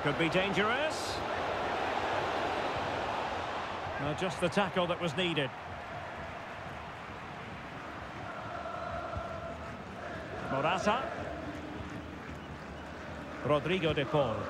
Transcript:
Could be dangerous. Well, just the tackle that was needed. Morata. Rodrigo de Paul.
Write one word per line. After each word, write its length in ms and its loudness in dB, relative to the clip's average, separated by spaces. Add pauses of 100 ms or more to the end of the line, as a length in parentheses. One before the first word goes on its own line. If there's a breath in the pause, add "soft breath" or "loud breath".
Could 140 4
be 120 6
dangerous. 840 4 (2750)
Well, 200 2
just 200 0
the 80 4
tackle 400 4
that 140 2
was 160 2
needed. 320 2 (4000)
Morata. 540 4 (2500)
Rodrigo 480 4
de 120 4
Paul. 320 4 (120)